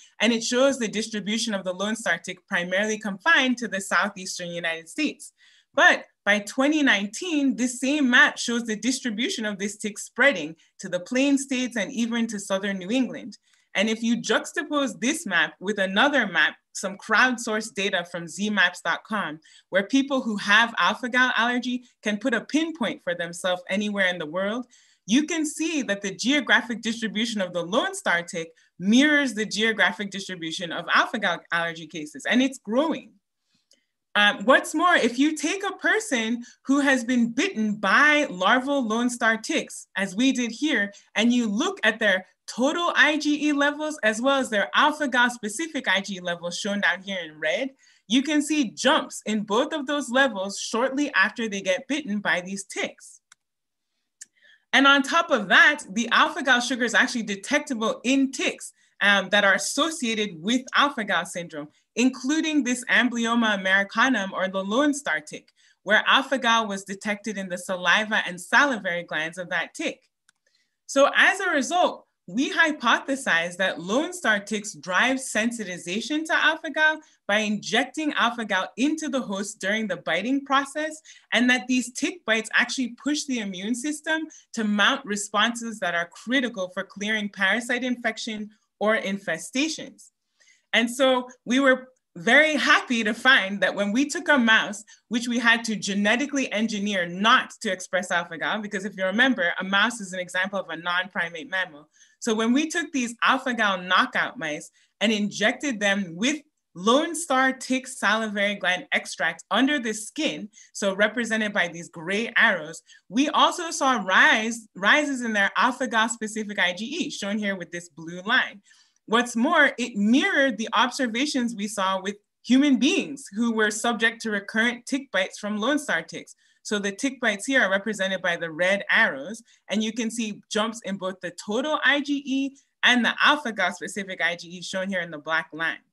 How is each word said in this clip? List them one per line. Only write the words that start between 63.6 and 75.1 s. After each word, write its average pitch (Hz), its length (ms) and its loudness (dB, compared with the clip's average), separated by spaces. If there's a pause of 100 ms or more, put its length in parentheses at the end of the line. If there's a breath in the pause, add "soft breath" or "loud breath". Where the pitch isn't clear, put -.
or 180 140 -2
the 190 160 -4
Lone 262 320 2
Star 156 240 -4
tick, 151 300 -14 (340 soft breath)
where 208 240 2
alpha-gal 233 600 2
was 196 160 -6
detected 208 520 -8
in 190 120 -8
the 180 100 -6
saliva 185 680 2
and 180 140 -10
salivary 208 600 0
glands 165 360 -6
of 175 100 -10
that 175 260 -4
tick. - 340 -8 (800)
So 277 300 4
as 349 240 4
a 381 100 -2
result, 302 560 0 (200)
we 269 260 -2
hypothesize 269 1040 0
that 190 240 -2
Lone 262 320 -2
Star 214 260 0
ticks 202 360 -8
drive 185 420 0